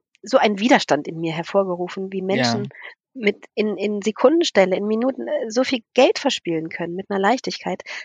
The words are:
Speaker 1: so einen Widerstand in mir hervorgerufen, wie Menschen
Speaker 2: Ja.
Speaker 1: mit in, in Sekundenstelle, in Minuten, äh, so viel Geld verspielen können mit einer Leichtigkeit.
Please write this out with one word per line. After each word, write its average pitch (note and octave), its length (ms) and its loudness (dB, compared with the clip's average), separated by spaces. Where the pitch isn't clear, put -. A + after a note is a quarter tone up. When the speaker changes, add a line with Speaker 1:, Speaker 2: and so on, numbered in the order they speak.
Speaker 1:
so - 160 2
einen G3 220 4
Widerstand G3+ 480 2
in E3 120 -10
mir E3 120 -2
hervorgerufen, F3+ 800 -2
wie F#3+ 100 -4
Menschen F#3 460 0
Speaker 2:
Ja. - 20 -14
Speaker 1:
mit G#3 400 -2
in, G#3+ 220 -2
in G3+ 260 -4
Sekundenstelle, A3 720 4
in G3+ 100 -4
Minuten, A#3+ 420 -2
äh, D4+ 220 -4
so B3 140 0
viel B3+ 160 -2
Geld D4 240 4
verspielen E3 500 -2
können E3+ 260 -8
mit F#3+ 160 -10
einer G3 100 0
Leichtigkeit. G3 640 -2